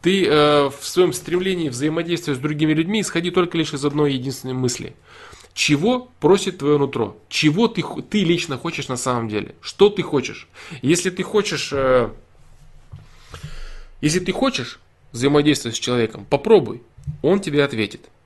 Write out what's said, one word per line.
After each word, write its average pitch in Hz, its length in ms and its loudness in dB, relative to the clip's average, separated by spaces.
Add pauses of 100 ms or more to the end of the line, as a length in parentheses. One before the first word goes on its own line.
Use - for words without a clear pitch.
Ты, 185 260 2
э, 147 420 4
в - 120 -10
своём 180 300 2
стремлении 180 580 -2
взаимодействия 156 640 -2
с - 20 -8
другими 151 360 0
людьми 180 280 0
исходи 175 300 -2
только 175 260 0
лишь 156 160 -2
из 139 100 -6
одной 147 300 0
единственной 131 400 -6
мысли. 127 420 -4 (580)
Чего 208 680 0
просит 190 400 2
твоё 147 180 2
нутро? 120 400 -2 (120)
Чего 160 380 2
ты 226 140 -2
хо-, - 220 -8
ты 208 200 -2
лично 160 360 0
хочешь 165 300 -8
на 127 80 -2
самом 120 300 -2
деле? 107 320 -6
Что - 300 4
ты 190 140 -2
хочешь? - 440 -4 (360)
Если 170 260 2
ты 180 140 -6
хочешь, 196 500 -2
э, 131 380 2 (1900)
если 151 180 0
ты 185 120 -4
хочешь 247 480 -2 (340)
взаимодействовать 143 640 2
с - 40 -6
человеком, 113 500 -2
попробуй. 139 540 4 (400)
Он 185 160 4
тебе 147 240 2
ответит. 110 380 -2 (240)